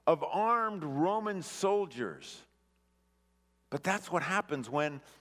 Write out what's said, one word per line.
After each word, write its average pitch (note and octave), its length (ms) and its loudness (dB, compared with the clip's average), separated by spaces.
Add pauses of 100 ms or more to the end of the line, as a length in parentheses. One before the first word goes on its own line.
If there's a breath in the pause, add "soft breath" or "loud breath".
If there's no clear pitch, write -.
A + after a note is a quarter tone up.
of D3+ 160 4
armed G#3+ 600 0
Roman F#3+ 560 0
soldiers? C#3+ 1040 -2 (1300)
But C#3+ 120 -4
that's G3 280 0
what E3+ 120 2
happens D3 440 -2
when, D3 320 0 (220 loud breath)